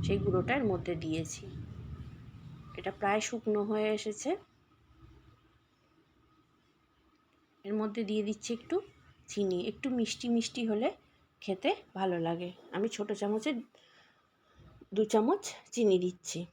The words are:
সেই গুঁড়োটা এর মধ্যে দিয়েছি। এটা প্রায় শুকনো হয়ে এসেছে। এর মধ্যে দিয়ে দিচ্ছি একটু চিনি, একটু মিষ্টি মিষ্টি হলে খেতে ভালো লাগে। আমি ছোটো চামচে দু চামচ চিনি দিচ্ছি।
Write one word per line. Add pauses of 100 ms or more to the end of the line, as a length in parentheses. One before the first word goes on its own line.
সেই
গুঁড়োটা
এর
মধ্যে (100)
দিয়েছি। (1300)
এটা
প্রায়
শুকনো
হয়ে (100)
এসেছে। (3250)
এর
মধ্যে
দিয়ে
দিচ্ছি
একটু (560)
চিনি, (120)
একটু (100)
মিষ্টি
মিষ্টি
হলে (540)
খেতে (300)
ভালো (100)
লাগে। (260)
আমি
ছোটো
চামচে (1400)
দু
চামচ (300)
চিনি
দিচ্ছি। (140)